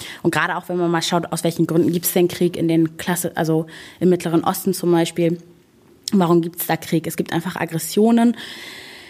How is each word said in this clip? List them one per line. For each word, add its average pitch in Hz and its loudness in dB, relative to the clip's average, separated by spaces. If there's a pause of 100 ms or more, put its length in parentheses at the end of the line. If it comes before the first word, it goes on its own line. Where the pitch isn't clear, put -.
(220)
Und 165 0
gerade 165 0
auch, 175 -10
wenn 180 -4
man 175 0
mal 165 0
schaut, 170 -2
aus - -6
welchen 165 0
Gründen 165 2
gibt's 170 -4
den 175 4
Krieg 175 -2
in 165 0
den 165 2
Klasse, 175 -4
also 160 0 (340)
im 185 4
Mittleren 175 2
Osten 196 0
zum 175 -2
Beispiel. 170 2 (760)
Warum 175 4
gibt's 170 -6
da 165 0
Krieg? 165 -2
Es 165 -8
gibt - -4
einfach 170 -4
Aggressionen, 226 2 (720)